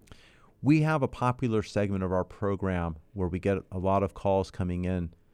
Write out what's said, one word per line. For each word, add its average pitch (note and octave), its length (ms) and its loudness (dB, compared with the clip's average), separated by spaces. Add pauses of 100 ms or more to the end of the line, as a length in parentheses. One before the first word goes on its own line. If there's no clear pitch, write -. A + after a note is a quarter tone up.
(640)
We D3+ 200 6
have D#3 200 2
a B2 60 2
popular B2 540 0
segment G2 420 0
of F2+ 80 -2
our F#2 100 2
program F2+ 760 -2 (180)
where F#2 140 -2
we F2 120 -4
get G2 180 0 (140)
a F#2+ 60 -6
lot F#2+ 260 2
of F#2 100 -2
calls F#2+ 380 0
coming F2+ 320 -2
in, F2+ 280 -2 (220)